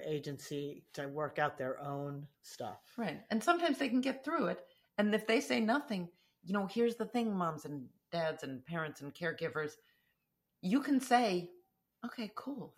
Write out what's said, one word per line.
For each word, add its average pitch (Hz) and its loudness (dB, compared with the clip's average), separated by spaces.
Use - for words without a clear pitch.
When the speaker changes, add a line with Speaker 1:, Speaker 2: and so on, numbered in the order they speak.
Speaker 1:
agency 143 -4
to 143 -6
work 143 -2
out 147 2
their 131 -2
own 143 -4
stuff. - -10
Speaker 2:
Right. 196 -4
And 220 0
sometimes 339 4
they 277 0
can 247 4
get 262 -2
through 294 0
it. 175 -4
And 208 4
if 214 2
they 233 4
say 254 2
nothing, 220 2
you 170 -2
know, 202 2
here's 233 2
the 220 -2
thing, 226 0
moms 165 0
and 147 -8
dads 160 -2
and 131 -8
parents 160 -4
and 143 -10
caregivers, 156 -2
you 202 4
can 277 4
say, 214 4
"Okay, 226 -6
cool. 254 -10